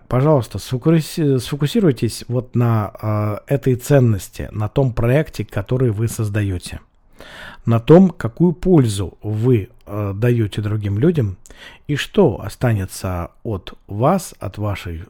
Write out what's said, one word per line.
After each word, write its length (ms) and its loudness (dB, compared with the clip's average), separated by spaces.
пожалуйста, 500 2
сфокуси-, 800 0
сфокусируйтесь 880 -2
вот 260 -4
на, 460 0
а, 460 -4
этой 280 0
ценности, 800 0
на 160 -4
том 240 0
проекте, 540 0
который 440 -2
вы 180 -2
создаете, 720 -4
на 160 2
том, 300 8
какую 420 -2
пользу 720 2
вы, 480 0
а, 260 -6
даете 480 0
другим 380 -2
людям 400 0
и 100 -2
что 440 2
останется 920 -4
от 280 -8
вас, 540 -2
от 180 -10
вашей, 520 -8